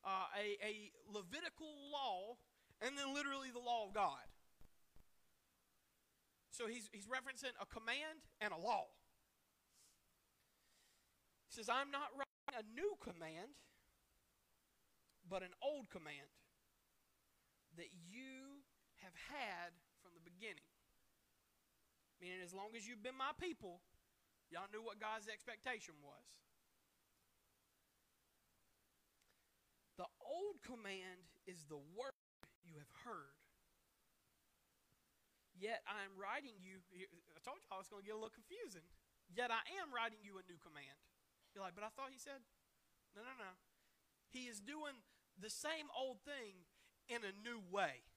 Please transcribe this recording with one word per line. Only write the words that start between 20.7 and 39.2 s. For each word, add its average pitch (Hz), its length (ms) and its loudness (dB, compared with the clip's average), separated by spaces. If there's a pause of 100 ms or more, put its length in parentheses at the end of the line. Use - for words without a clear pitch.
Meaning, 185 160 -4
as 180 160 -6
long 202 240 -2
as 208 80 -4
you've 226 160 -6
been 254 160 -4
my 277 160 0
people, 214 480 -2 (640)
y'all 185 240 -4
knew 214 80 -4
what 214 240 -4
God's 214 240 0
expectation 220 680 -2 (120)
was. - 160 -14 (3750)
"The 180 80 0 (160)
old 349 400 2
command 190 720 -4 (160)
is 160 160 -8
the 147 160 -4 (160)
word 262 160 -2 (480)
you 165 160 -12
have 147 240 -14
heard. 151 320 -4 (2250)
Yet 202 320 2
I 202 160 0
am 196 160 -6
writing 220 400 0
you," 185 240 -10 (120)
I 170 520 -12
told 302 240 -4
y'all 190 80 -2
it's 190 100 -6
gonna 202 140 -8
get 208 100 -4
a 214 60 -2
little 220 160 -4
confusing. 240 480 -8 (480)